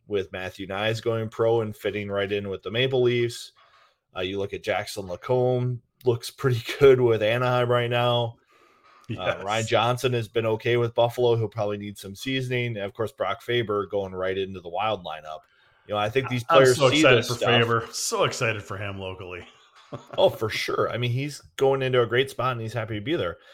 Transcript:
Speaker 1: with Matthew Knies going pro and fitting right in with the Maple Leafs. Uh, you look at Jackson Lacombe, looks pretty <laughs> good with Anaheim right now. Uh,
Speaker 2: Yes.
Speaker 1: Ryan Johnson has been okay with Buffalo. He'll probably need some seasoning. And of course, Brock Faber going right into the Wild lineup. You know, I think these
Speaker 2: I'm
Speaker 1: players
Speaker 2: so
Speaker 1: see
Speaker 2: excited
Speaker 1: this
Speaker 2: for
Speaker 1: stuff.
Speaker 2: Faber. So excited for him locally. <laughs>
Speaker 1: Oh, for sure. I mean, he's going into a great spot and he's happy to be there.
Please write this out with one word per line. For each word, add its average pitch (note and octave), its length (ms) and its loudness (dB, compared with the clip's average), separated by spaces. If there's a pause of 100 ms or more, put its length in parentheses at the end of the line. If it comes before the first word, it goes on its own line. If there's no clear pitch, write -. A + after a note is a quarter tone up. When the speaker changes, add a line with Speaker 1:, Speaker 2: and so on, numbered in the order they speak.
Speaker 1:
with G2 240 -4
Matthew F#2 360 -8
Knies G#2+ 340 -2
going A2+ 280 -2
pro A2+ 320 2
and G#2+ 140 -6
fitting G2+ 340 -4
right G2 220 0
in G2+ 180 -2
with F#2+ 140 -8
the F#2 80 -8
Maple B2+ 300 0
Leafs. A#2+ 500 0 (640)
Uh, F#2 60 -6
you F#2+ 180 -4
look G2+ 140 -4
at F2 100 -10
Jackson G2 440 -4
Lacombe, B2 720 0 (220)
looks A#2 280 0
pretty B2 300 0 (100)
<laughs> - 80 -8
good C3+ 220 10
with A2+ 220 4
Anaheim B2 480 2
right A#2+ 180 2
now. A#2+ 460 0 (760)
Uh, - 20 -4
Speaker 2:
Yes. F#2+ 300 -4
Speaker 1:
Ryan G#2+ 240 -2
Johnson A#2+ 460 2
has A2+ 140 -2
been A2+ 180 -2
okay A2+ 320 0
with A#2 180 0
Buffalo. A#2+ 400 4
He'll A2+ 120 -2
probably G#2 300 -4
need G2+ 200 -10
some G2 180 -14
seasoning. B2 640 -4
And G2+ 80 -6
of G2 80 -8
course, A2 180 -4
Brock G2 300 -4
Faber G#2+ 460 -2
going F#2+ 260 -4
right F#2 240 -2
into F#2+ 240 -6
the E2+ 80 -12
Wild G2 360 -2
lineup. D#2 340 -12 (480)
You G#2 60 -6
know, G#2 40 -2
I G#2+ 120 0
think B2+ 200 -2
these B2 200 -2
Speaker 2:
I'm E3 80 6
Speaker 1:
players C3 200 8
Speaker 2:
so C3+ 120 4
Speaker 1:
see C#3+ 80 4
Speaker 2:
excited C3 220 6
Speaker 1:
this A#2 80 -4
Speaker 2:
for B2 80 -4
Speaker 1:
stuff. - 140 0
Speaker 2:
Faber. A#2 420 2
So - 340 -2
excited A2 380 -2
for F#2+ 140 -10
him G2 220 -8
locally. F#2 520 -10
<laughs> - 60 -20 (640)
Speaker 1:
Oh, F#3 100 6
for G#2+ 220 -4
sure. - 400 -2
I A2 80 -4
mean, A#2+ 100 -2
he's C#3 320 -6 (160)
going C3+ 240 2
into B2+ 220 2
a - 20 4
great A#2+ 240 0
spot B2+ 220 -2
and A#2 100 -6
he's A2 120 -8
happy A2 200 -4
to G#2 80 -6
be C#3+ 140 -4
there. F2 220 -4 (160)